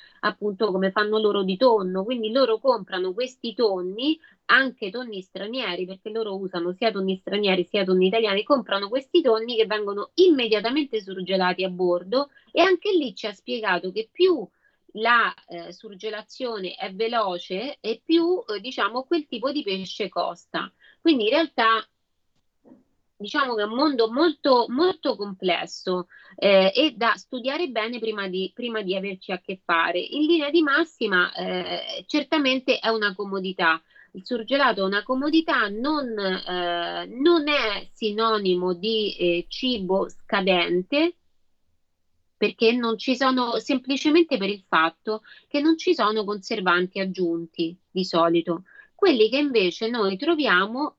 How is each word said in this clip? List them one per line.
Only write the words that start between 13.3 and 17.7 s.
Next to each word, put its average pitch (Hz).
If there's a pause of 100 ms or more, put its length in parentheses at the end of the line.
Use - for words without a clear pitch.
spiegato 196
che 214
più 339 (480)
la, 220 (140)
eh, 170
surgelazione 208
è 196
veloce 208